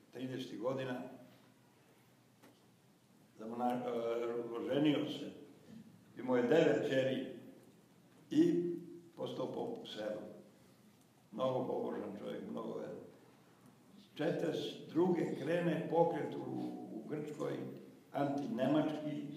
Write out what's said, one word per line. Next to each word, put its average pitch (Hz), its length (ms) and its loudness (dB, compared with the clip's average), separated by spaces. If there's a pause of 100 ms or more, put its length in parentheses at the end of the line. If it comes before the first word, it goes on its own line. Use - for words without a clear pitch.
(120)
tridesetih 123 480 -6
godina 131 420 -4 (2250)
zamona-, 120 480 0
e, 123 40 -2 (680)
oženio 139 520 4
se. - 220 -6 (880)
Imao 127 180 2
je 123 60 6
devet 147 460 6
ćeri 131 380 2 (1040)
i 170 340 6 (520)
postao 127 360 -4
pop 117 300 -4
u - 40 -14
selu. 107 340 -6 (1120)
Mnogo 127 340 0
pobožan 117 520 -4
čovjek, - 320 -6
mnogo 113 280 -6
veran. - 180 -6 (1160)
Četrdeset 156 760 -2
druge 170 500 4
krene 165 500 0
pokret 156 440 4
u, - 160 -6 (460)
u - 120 -10
Grčkoj, - 440 -4 (600)
antinemački, 143 1080 2 (140)